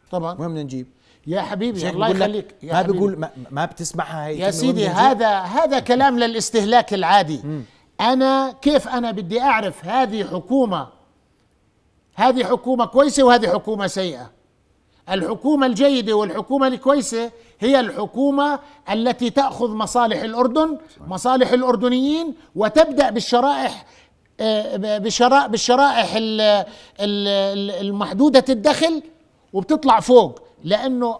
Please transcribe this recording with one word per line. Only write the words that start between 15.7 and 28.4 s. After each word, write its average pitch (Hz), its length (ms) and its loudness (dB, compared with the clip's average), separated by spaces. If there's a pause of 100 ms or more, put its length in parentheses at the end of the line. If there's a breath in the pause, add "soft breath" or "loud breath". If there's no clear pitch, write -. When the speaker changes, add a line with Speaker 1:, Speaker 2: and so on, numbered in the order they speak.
Speaker 1:
والحكومة 220 500 -2
الكويسة 240 640 -2 (300 soft breath)
هي 262 200 4
الحكومة 277 800 -2 (320 loud breath)
التي 233 400 -2
تأخذ 247 400 -2
مصالح 220 520 -2
الأردن، 247 560 0 (180)
Speaker 3:
صحيح. 147 120 -18
Speaker 1:
مصالح 247 440 0
الأردنيين، 254 800 0 (220 loud breath)
وتبدأ 294 540 2
بالشرائح، 247 760 -2 (540 soft breath)
آه، 214 580 -4
بشرا-، 240 480 2
بالشرائح 240 720 2
ال، 220 240 -2
ال، 208 260 4 (340 loud breath)
ال، 202 840 -2
المحدودة 208 640 2